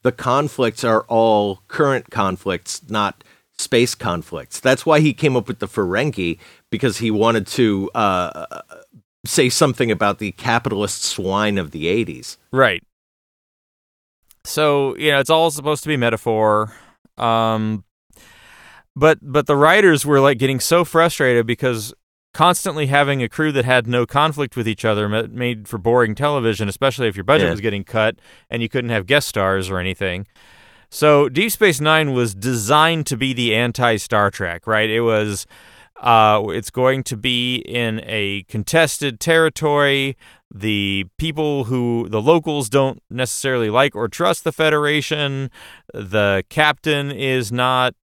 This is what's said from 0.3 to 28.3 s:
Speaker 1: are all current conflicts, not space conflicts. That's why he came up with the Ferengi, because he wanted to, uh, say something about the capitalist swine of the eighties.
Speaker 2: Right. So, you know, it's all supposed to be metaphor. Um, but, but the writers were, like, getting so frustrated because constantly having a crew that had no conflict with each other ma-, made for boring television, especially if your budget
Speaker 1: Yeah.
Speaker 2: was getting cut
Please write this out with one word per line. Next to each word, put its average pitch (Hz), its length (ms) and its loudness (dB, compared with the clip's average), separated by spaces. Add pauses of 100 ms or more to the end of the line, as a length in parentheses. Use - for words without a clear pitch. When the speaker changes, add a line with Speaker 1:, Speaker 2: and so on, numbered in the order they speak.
Speaker 1:
are 110 240 2
all 107 640 2
current 135 420 -2
conflicts, 95 760 -4
not 104 340 -4 (340)
space - 380 0
conflicts. 85 640 -8
That's 131 260 0
why 156 140 4
he 156 140 2
came 139 240 -2
up 107 100 -2
with 95 120 -8
the 101 80 -8
Ferengi, 95 720 -2 (320)
because 135 300 -2
he 117 120 -2
wanted 107 360 2
to, 101 480 0
uh, 92 500 -2 (800)
say 131 240 0
something 131 420 0
about 101 280 0
the 101 140 -6
capitalist 110 720 -2
swine 101 540 -2
of 80 140 -6
the 80 160 -6
eighties. 85 500 -4 (140)
Speaker 2:
Right. 123 320 2 (1600)
So, 143 520 0
you 151 140 0
know, 143 80 4
it's 135 100 0
all 160 220 4
supposed 147 320 -4
to 151 60 -6
be 147 80 0
metaphor. 107 760 0 (440)
Um, 113 680 0 (1120)
but, 151 260 4
but 143 260 -2
the 147 80 2
writers 160 500 4
were, 143 140 4
like, 135 180 4
getting 131 220 0
so 170 260 2
frustrated 135 600 2
because 120 480 -4 (400)
constantly 160 540 0
having 139 340 2
a 113 80 -2
crew 156 220 -2
that 131 140 0
had 127 220 2
no 123 180 0
conflict 143 500 -2
with 113 120 -2
each 110 180 -6
other 104 240 0
ma-, 110 200 -2
made 117 380 -6
for 113 100 -8
boring 117 380 2
television, 113 540 -2
especially 127 380 -2
if 98 80 -4
your 98 80 -8
budget 117 240 4
Speaker 1:
Yeah. 82 40 0
Speaker 2:
was 104 100 -6
getting 101 220 -4
cut 110 320 0 (340)